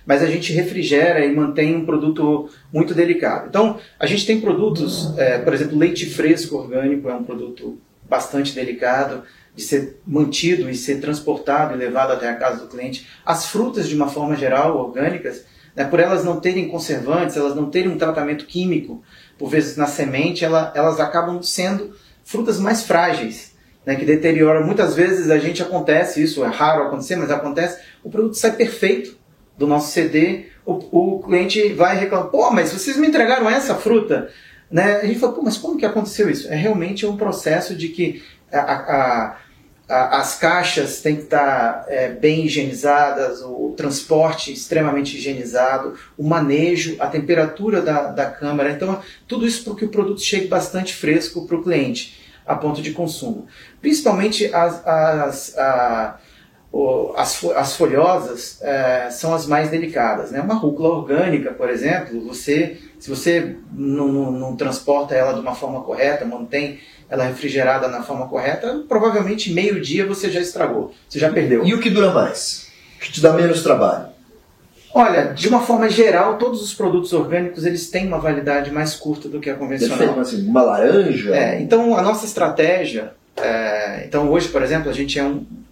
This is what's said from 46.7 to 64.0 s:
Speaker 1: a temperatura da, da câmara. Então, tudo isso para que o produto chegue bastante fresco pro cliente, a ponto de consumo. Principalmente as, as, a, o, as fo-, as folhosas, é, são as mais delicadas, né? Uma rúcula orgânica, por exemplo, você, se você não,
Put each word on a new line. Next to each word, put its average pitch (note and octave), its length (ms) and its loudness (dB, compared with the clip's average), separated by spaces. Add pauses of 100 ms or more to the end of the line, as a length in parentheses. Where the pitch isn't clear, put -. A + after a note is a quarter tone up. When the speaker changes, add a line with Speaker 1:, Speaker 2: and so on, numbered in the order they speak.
Speaker 1:
a F3+ 60 0
temperatura E3 800 0
da, D3 240 0
da C#3 180 -2
câmara. D3 460 -2
Então, F#3+ 280 -4 (280)
tudo A#3 180 -4
isso A#3 180 -2
para G#3 120 -8
que A3 100 -4
o G3+ 40 -4
produto G3+ 320 -2
chegue F#3+ 260 -2
bastante F#3 460 -2
fresco D#3+ 520 -2
pro E3 180 -2
cliente, E3+ 640 -2 (200)
a C#3+ 100 0
ponto D3+ 260 -4
de D3+ 100 -8
consumo. F3 560 -6 (340)
Principalmente G#3+ 720 0
as, E3+ 320 0
as, D#3 720 0
a, B2 640 0 (520)
o, - 460 0
as - 180 0
fo-, E3+ 180 -4
as C3+ 220 0
folhosas, D3 840 0
é, B2+ 480 0
são D#3+ 240 -2
as D#3+ 140 -2
mais D3+ 220 2
delicadas, C#3 600 -2
né? C3 120 -6
Uma G3+ 120 0
rúcula D#3+ 360 2
orgânica, D3+ 600 0
por B2 200 -2
exemplo, B2 500 -2
você, D3 560 -2 (220)
se - 100 -18
você D#3+ 460 0 (160)
não, C#3 380 -2